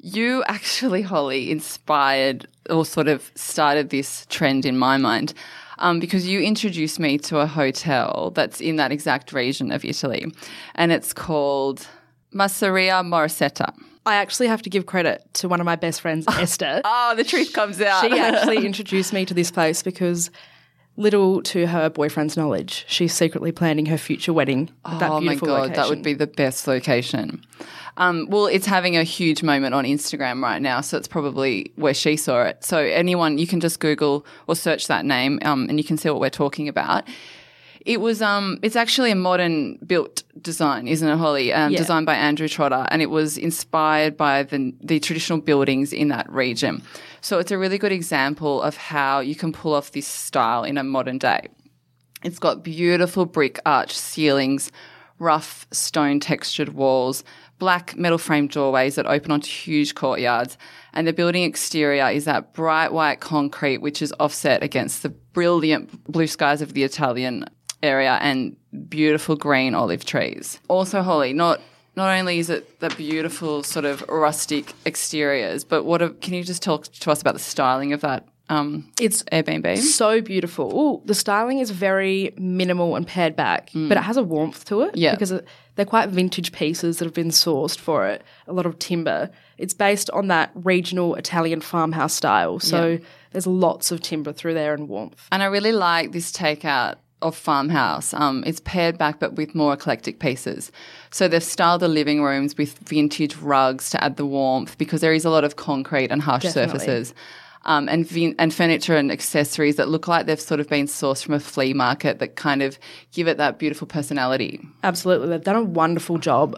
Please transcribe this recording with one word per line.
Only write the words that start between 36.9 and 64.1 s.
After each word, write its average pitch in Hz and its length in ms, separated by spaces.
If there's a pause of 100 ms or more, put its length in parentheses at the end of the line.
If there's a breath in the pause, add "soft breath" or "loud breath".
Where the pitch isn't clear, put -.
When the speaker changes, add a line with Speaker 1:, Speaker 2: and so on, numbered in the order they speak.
Speaker 1:
It 220 160
was, 220 220
um, 202 400
it's 220 140
actually 233 340
a 202 60
modern 175 600 (100)
built 170 360 (180)
design, 143 460
isn't 156 220
it, 151 80
Holly? 143 360
Um, 151 200
Speaker 2:
Yeah. 180 60
Speaker 1:
designed 160 280
by 156 80
Andrew 147 340
Trotter, 135 420
and 156 120
it 104 80
was 156 260
inspired 156 800
by 139 280
the, 135 280 (100)
the 156 180
traditional 160 400
buildings 139 520
in 147 160
that 127 240
region. 117 500 (400 loud breath)
So 190 160
it's 180 120
a 202 80
really 190 200
good 202 140
example 147 720
of 147 140
how 139 440
you 135 140
can 165 180
pull 156 220
off 143 180
this 139 140
style 117 580
in 139 140
a 139 60
modern 131 340
day. 110 300 (760)
It's 170 160
got 160 240
beautiful 175 640
brick 156 400
arch 143 300
ceilings, 139 760 (480 loud breath)
rough 156 520
stone 143 500
textured - 500
walls, 135 540 (340 loud breath)
black 180 380
metal 170 200
framed 147 340
doorways 135 440
that - 120
open 147 240
onto 147 200
huge 147 440
courtyards, 123 640 (380 loud breath)
and 165 120
the 165 60
building 175 320
exterior 143 640
is 147 140
that 151 300
bright 160 380
white 156 280
concrete 143 580
which 147 220
is 147 180